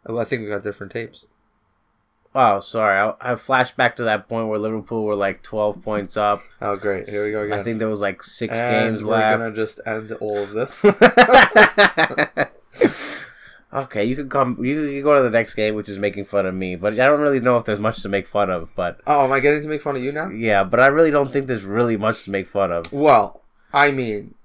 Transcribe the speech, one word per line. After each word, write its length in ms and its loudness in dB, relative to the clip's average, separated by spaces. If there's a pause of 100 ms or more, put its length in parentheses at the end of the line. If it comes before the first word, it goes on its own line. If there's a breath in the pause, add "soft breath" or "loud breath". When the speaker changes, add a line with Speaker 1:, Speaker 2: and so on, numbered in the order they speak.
Speaker 1:
Oh, 140 -8
I 60 -2
think 180 -6
we 60 -10
got 140 -6
different 300 -10
tapes. 320 -12 (1080)
Speaker 2:
Oh, 260 4
sorry. 380 0 (240)
I, 100 -4
I 40 0
flashed 400 -2
back 200 0
to 80 -6
that 240 -2
point 200 -4
where 100 -2
Liverpool 460 -4
were, 120 -2
like, 260 -4
twelve 400 -4
points 340 -6
up. 260 0 (180)
Speaker 1:
Oh, 160 -4
great. 320 -4
Here 160 -2
we 80 -2
go 100 -4
again. 160 -4
Speaker 2:
I 40 -6
think 160 -4
there 100 -2
was, 140 -4
like, 200 -4
six 360 -8
Speaker 1:
And 340 0
Speaker 2:
games 120 -6
Speaker 1:
we're 80 -2
Speaker 2:
left. 280 2
Speaker 1:
gonna 140 -6
just 320 -6
end 260 -8
all 260 -6
of 140 -6
this. 320 -4
Speaker 2:
<laughs> 1600 6 (1200 loud breath)
Okay, 340 -6
you 120 -2
can 140 -10
come. 340 0
You, 200 -2
you 180 -6
go 120 4
to 80 6
the 60 2
next 260 0
game, 200 0
which 160 -8
is 80 -10
making 260 -4
fun 220 0
of 80 -4
me. 200 -6
But 200 -4
I 120 2
don't 140 4
really 180 0
know 200 2
if 80 -4
there's 120 -2
much 220 -4
to 80 -10
make 180 -2
fun 240 0
of. 240 -6
But 320 -4
Speaker 1:
Oh, 180 4
am 80 0
I 80 2
getting 200 2
to 80 -10
make 140 -6
fun 120 -4
of 80 -6
you 80 -4
now? 200 -8
Speaker 2:
yeah, 340 2
but 160 2
I 60 8
really 240 6
don't 200 2
think 180 -2
there's 160 -4
really 340 0
much 260 -2
to 60 -14
make 180 -4
fun 240 0
of. 200 -6
Speaker 1:
Well, 500 2 (300)
I 180 4
mean 440 -6 (100)